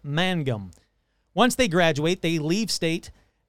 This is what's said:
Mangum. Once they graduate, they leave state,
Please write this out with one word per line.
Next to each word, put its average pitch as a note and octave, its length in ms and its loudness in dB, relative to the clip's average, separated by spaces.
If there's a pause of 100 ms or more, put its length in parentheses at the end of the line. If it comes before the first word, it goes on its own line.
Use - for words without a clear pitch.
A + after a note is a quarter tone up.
Mangum. C#3+ 720 -2 (600)
Once A#3 220 4
they B3+ 140 2
graduate, D#3+ 540 2
they E3 160 0
leave F3+ 320 -2
state, E3 400 -4 (380)